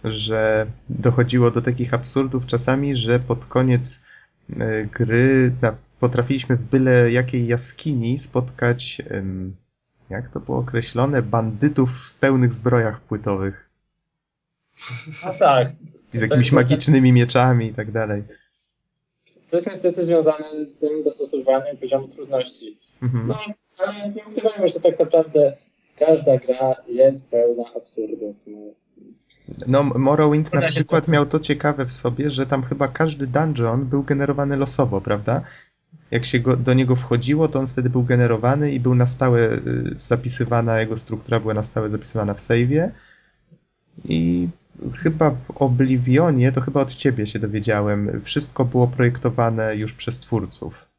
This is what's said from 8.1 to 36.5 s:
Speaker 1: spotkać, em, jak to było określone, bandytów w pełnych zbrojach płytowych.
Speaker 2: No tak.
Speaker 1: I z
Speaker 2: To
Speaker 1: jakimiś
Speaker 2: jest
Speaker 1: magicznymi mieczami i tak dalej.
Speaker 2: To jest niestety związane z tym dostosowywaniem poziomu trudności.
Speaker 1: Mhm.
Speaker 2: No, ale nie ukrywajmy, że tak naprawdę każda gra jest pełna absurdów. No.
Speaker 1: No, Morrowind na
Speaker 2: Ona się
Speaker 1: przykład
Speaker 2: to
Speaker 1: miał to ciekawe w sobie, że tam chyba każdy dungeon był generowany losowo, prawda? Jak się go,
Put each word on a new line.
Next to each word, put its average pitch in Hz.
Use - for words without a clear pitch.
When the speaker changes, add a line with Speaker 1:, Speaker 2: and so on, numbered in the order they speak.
Speaker 1:
spotkać, -
em, 95
jak 110
to -
było -
określone, 123
bandytów 113
w -
pełnych 131
zbrojach 113
płytowych. 98
Speaker 2:
No 185
tak. 139
Speaker 1:
I 117
z -
Speaker 2:
To 113
Speaker 1:
jakimiś 123
Speaker 2:
jest 127
Speaker 1:
magicznymi 131
mieczami 123
i 107
tak 104
dalej. 107
Speaker 2:
To 170
jest 175
niestety 180
związane 156
z -
tym 151
dostosowywaniem 135
poziomu 135
trudności. -
Speaker 1:
Mhm. 123
Speaker 2:
No, -
ale 202
nie 214
ukrywajmy, 208
że 170
tak 170
naprawdę 156
każda 151
gra 131
jest 135
pełna 120
absurdów. 107
No. 104
Speaker 1:
No, 135
Morrowind 147
na 160
Speaker 2:
Ona -
się 135
Speaker 1:
przykład 156
Speaker 2:
to 165
Speaker 1:
miał 147
to 156
ciekawe 147
w 127
sobie, 127
że 131
tam 135
chyba 139
każdy 143
dungeon 127
był 139
generowany 139
losowo, 131
prawda? 104
Jak 120
się -
go, 127